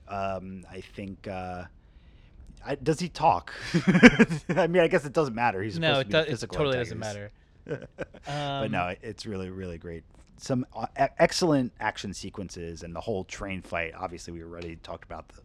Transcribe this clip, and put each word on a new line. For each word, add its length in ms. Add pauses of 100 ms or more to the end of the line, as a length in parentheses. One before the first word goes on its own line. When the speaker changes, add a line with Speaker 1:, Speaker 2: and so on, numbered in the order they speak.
Speaker 1:
Um, 640
I 100
think, 460
uh, 380 (1000)
I, 100
does 260
he 80
talk? 440 (200)
<laughs> 0 (840)
I 120
mean, 140
I 60
guess 160
it 80
doesn't 240
matter. 260
He's 160
Speaker 2:
No, 220
Speaker 1:
supposed 0
Speaker 2:
it 40
Speaker 1:
to 40
be 60
the 100
Speaker 2:
do-, 40
it 40
Speaker 1:
physical 260
Speaker 2:
totally 200
doesn't 260
Speaker 1:
antagonist. 300 (340)
Speaker 2:
matter. 280
Speaker 1:
<laughs> 300
But 60
Speaker 2:
Um, 400
Speaker 1:
no, 160
it, 140
it's 240
really, 240
really 280
great. 260 (340)
Some, 280 (100)
uh, 100 (140)
e-, 60 (140)
excellent 600
action 340
sequences 720
and 120
the 60
whole 220
train 380
fight. 360
Obviously, 360
we 100
already 340
talked 280
about 240
the 160